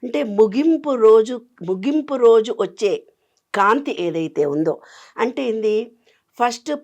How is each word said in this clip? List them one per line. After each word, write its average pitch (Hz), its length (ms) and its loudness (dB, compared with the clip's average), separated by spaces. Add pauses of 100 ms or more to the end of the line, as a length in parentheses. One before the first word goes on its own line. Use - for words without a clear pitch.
అంటే 254 200 -4
ముగింపు 262 720 0
రోజు, 220 480 4 (200)
ముగింపు 269 520 -4
రోజు 226 460 4
వచ్చే 185 460 -4 (480)
కాంతి 226 440 0
ఏదైతే 160 460 -4
ఉందో 151 360 -2 (380)
అంటే 247 300 -4
ఏంది, 220 440 -2 (500)
ఫస్ట్ 240 300 -4 (100)